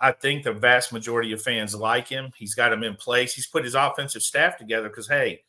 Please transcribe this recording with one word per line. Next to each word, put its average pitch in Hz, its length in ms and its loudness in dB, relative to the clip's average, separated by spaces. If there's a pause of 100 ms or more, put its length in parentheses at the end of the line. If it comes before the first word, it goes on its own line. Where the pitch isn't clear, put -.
I 131 100 6
think 143 320 -2
the 117 100 -2
vast 123 380 4
majority 117 400 -2
of 107 100 -4
fans 107 340 -2
like 113 320 0
him. 131 280 -8
He's 107 200 -8
got 117 180 4
him 107 100 -2
in 107 120 -4
place. 123 400 0
He's 123 100 -6
put 160 180 -2
his 123 120 -6
offensive 139 480 0
staff 165 340 2
together 110 320 -4
'cause, 110 180 -12
hey, 127 420 0